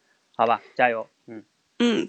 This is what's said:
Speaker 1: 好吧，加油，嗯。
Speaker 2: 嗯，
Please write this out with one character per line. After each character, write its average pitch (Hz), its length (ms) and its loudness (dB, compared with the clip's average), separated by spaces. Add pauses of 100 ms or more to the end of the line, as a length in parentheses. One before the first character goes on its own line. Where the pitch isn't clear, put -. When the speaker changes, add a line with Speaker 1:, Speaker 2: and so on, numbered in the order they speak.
(360)
Speaker 1:
好 117 100 2
吧， 113 140 0 (140)
加 123 160 2
油， 113 180 -6 (180)
嗯。 110 180 -18 (380)
Speaker 2:
嗯， 240 260 0